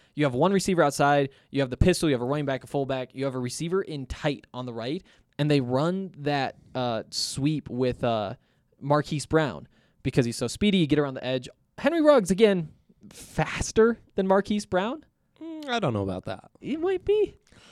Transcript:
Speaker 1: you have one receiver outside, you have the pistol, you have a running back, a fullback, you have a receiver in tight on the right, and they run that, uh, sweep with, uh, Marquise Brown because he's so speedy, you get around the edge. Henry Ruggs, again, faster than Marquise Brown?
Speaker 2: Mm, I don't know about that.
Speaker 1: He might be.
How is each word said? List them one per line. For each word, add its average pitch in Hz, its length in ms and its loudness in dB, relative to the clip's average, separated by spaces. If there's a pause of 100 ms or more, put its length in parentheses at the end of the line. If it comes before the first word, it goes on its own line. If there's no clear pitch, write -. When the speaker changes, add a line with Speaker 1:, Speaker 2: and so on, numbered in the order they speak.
(140)
Speaker 1:
you 147 100 0
have 127 100 0
one 165 180 2
receiver 185 300 2
outside, 143 460 2 (220)
you 135 100 -2
have 127 100 -2
the 127 60 -6
pistol, 175 320 4
you 139 60 4
have 120 80 -2
a - 20 -4
running 143 220 -2
back, 131 180 -4
a - 20 -20
fullback, 131 480 -4
you 131 100 -6
have 131 100 -4
a 131 40 -6
receiver 165 440 -4
in 139 240 -10
tight - 480 -6
on 127 120 -10
the 120 60 -10
right, 127 300 -8 (360)
and 147 120 2
they 143 100 6
run 156 580 -2
that, 143 380 -2 (180)
uh, 120 360 -4
sweep - 600 -2
with, 123 320 -2
uh, 113 320 -2 (460)
Marquise 147 460 -2
Brown 127 420 0 (340)
because 131 240 2
he's 117 100 -4
so 123 120 -2
speedy, 202 300 2
you 160 80 4
get 147 120 2
around 139 160 0
the - 100 -10
edge. 127 240 -4 (300)
Henry 320 240 2
Ruggs, 262 280 6
again, 190 400 4 (420)
faster - 840 0 (160)
than 190 120 0
Marquise 202 400 2
Brown? 214 380 -2 (380)
Speaker 2:
Mm, 311 260 -12
I 240 100 -2
don't 160 140 0
know 101 100 -2
about 92 240 -6
that. - 240 -12 (100)
Speaker 1:
He 254 160 -6
might 359 280 -2
be. 403 320 0 (360)